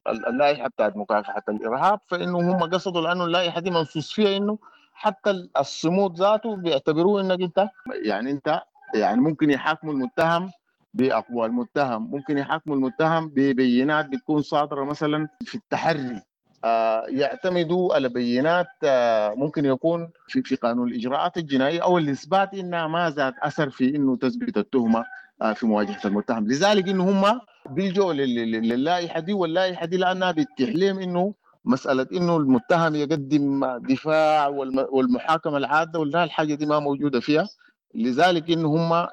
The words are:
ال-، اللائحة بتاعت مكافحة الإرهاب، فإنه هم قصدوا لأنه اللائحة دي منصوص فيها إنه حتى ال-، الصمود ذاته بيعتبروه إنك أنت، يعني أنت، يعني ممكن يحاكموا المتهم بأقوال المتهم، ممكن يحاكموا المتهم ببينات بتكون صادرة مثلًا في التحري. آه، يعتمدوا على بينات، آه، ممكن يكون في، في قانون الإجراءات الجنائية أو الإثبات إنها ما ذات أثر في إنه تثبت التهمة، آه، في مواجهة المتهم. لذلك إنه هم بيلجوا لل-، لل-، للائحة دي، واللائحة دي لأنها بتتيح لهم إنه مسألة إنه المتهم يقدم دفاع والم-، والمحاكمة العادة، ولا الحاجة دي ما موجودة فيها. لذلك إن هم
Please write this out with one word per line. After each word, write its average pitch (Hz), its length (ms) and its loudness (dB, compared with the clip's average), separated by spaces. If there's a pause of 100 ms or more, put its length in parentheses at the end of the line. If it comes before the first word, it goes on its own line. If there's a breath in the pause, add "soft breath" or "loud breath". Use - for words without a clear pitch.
ال-، 110 200 -4
اللائحة 135 400 0
بتاعت 104 280 0
مكافحة 104 520 -2
الإرهاب، 120 580 0
فإنه 175 340 -2
هم 175 220 2
قصدوا 175 380 -2
لأنه 175 240 0
اللائحة 170 360 0
دي 185 100 -4
منصوص 160 420 -2
فيها 202 240 2
إنه 202 220 -2 (340 soft breath)
حتى - 380 -2
ال-، 180 280 -4
الصمود 175 600 0
ذاته 208 380 2
بيعتبروه 170 640 2
إنك 185 200 0
أنت، 185 280 0 (360)
يعني 107 260 -2
أنت، 151 300 -2 (340)
يعني 107 260 2
ممكن 151 300 2
يحاكموا 151 420 -2
المتهم 165 580 0 (440)
بأقوال 117 560 0
المتهم، 120 600 -2
ممكن 143 280 -4
يحاكموا 143 380 -4
المتهم 160 520 0
ببينات 135 800 2
بتكون 139 360 -2
صادرة 147 420 -2
مثلًا 151 440 -2 (160)
في - 100 -16
التحري. 135 680 -4 (420)
آه، 113 440 2
يعتمدوا 175 840 0
على 135 140 2
بينات، 127 580 0 (180)
آه، 117 500 2
ممكن 147 300 -2
يكون 165 460 0 (180)
في، 131 140 -2
في 131 140 -2
قانون 120 320 0
الإجراءات 127 480 -2
الجنائية 147 460 0
أو 180 160 4
الإثبات 170 560 0
إنها 175 320 -4
ما 165 240 0
ذات 135 320 -2
أثر 147 280 -2
في 131 260 0
إنه 135 200 2
تثبت 120 420 -2
التهمة، 113 460 2 (380 loud breath)
آه، 110 100 0
في 117 140 -2
مواجهة 104 380 0
المتهم. 104 440 -2
لذلك 185 400 2
إنه 190 220 2
هم 202 300 2 (300 soft breath)
بيلجوا 185 420 0
لل-، 139 220 0
لل-، 113 340 0
للائحة 165 520 0
دي، 165 120 -4
واللائحة 175 540 -2
دي 175 100 -4
لأنها 185 360 0
بتتيح 139 440 -2
لهم 190 220 2
إنه 180 360 -2 (300 soft breath)
مسألة 131 480 0
إنه 175 240 2
المتهم 156 580 2
يقدم 139 840 0
دفاع 151 720 2
والم-، 135 420 -2
والمحاكمة 135 680 2
العادة، 156 420 0
ولا 160 260 2
الحاجة 156 300 0
دي 147 120 -4
ما 147 120 2
موجودة 143 420 0
فيها. 156 280 2 (460 soft breath)
لذلك 156 560 2
إن 165 140 0
هم 165 480 2